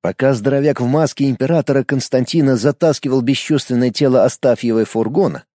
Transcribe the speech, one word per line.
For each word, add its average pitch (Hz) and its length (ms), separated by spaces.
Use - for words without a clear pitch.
Пока 131 320
здоровяк 139 440
в 127 60
маске 147 420
императора 135 560
Константина 135 720
затаскивал 135 640
бесчувственное 127 680
тело 127 360
Астафьевой 117 600
в - 60
фургон, 113 480